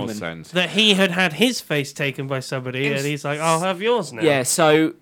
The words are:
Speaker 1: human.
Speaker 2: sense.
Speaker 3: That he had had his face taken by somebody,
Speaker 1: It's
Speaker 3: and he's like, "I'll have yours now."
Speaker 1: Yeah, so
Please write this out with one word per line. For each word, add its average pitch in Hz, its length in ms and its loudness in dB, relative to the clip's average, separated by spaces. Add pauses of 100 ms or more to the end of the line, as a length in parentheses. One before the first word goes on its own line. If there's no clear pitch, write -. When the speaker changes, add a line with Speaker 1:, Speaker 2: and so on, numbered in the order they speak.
Speaker 1:
human. - 80 -8
Speaker 2:
sense. 82 360 -10
Speaker 3:
That 170 180 0
he 208 240 4
had 190 180 4
had 180 220 0
his 226 260 0
face 147 320 -4
taken 139 360 -6
by 135 120 -4
somebody, 131 480 -6
Speaker 1:
It's 139 140 -2
Speaker 3:
and 143 100 -2
he's 143 140 -6
like, 147 160 -4
"I'll 160 180 2
have 185 220 -2
yours 214 320 -2
now." 113 80 -6
Speaker 1:
Yeah, 147 220 4
so 156 580 4